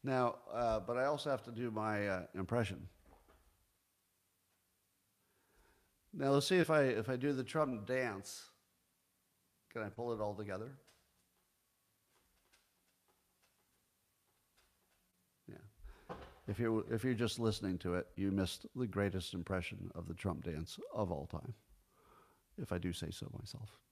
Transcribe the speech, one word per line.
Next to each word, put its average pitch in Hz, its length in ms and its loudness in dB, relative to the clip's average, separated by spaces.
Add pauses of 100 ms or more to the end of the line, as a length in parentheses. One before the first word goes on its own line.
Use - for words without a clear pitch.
Now, 127 320 4 (180)
uh, 113 260 2
but 117 160 -2
I 131 100 2
also 147 240 0
have 127 120 0
to 120 80 -12
do 117 220 -2
my, 107 340 0
uh, 92 160 0 (120)
impression. 95 520 0 (3250)
Now, 139 160 2
let's 139 160 8
see 185 100 6
if 160 140 6
I, 151 120 8
if 113 280 4
I 127 60 2
do 143 160 2
the 131 120 0
Trump 123 420 0
dance. 120 580 -2 (1300)
Can 113 100 -4
I 104 60 -4
pull 117 240 -4
it 107 80 -2
all 104 140 0
together? 101 360 -6 (4000)
Yeah. - 640 -16 (320)
If 101 120 -2
you're, 113 320 4
if 113 140 0
you're 131 80 4
just 113 260 2
listening 104 400 2
to 87 160 0
it, 90 120 0 (100)
you 98 140 2
missed 95 440 0
the 123 120 -2
greatest 98 480 0
impression 90 600 -4
of 85 120 -8
the 85 80 -6
Trump 87 300 -2
dance 80 340 -6 (160)
of 92 180 0
all 71 140 -4
time, 92 260 -8 (1040)
if 156 160 -6
I 90 60 0
do 90 140 -2
say 82 180 -6
so - 280 -10
myself. 113 300 -10 (240)